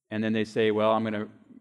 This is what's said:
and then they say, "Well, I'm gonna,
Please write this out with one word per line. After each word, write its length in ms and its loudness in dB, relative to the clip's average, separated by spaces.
and 140 -4
then 100 0
they 120 0
say, 260 0
"Well, 200 2
I'm 120 2
gonna, 240 -4